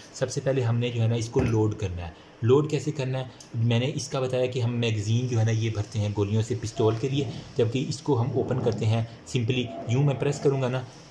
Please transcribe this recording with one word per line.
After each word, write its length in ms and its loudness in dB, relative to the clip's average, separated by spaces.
सबसे 260 -4
पहले 220 0
हमने 280 0
जो 120 0
है 60 4
ना 80 2
इसको 240 0
लोड 380 2
करना 240 -4
है। 220 -14
लोड 260 6
कैसे 220 -2
करना 260 -4
है? 120 -6
मैंने 300 2
इसका 340 -4
बताया 260 0
कि 140 -4
हम 100 0
मैगज़ीन 580 0
जो 100 2
है 60 4
ना 60 2
ये 200 0
भरते 280 -4
हैं 140 0
गोलियों 300 2
से 120 -2
पिस्तौल 440 0
के 100 -2
लिए, 200 0
जबकि 220 2
इसको 340 -2
हम 240 2
ओपन 200 0
करते 280 0
हैं 220 2
simply 380 0
यूँ 140 4
मैं 140 2
प्रेस 220 -2
करूँगा 280 2
ना, 160 -2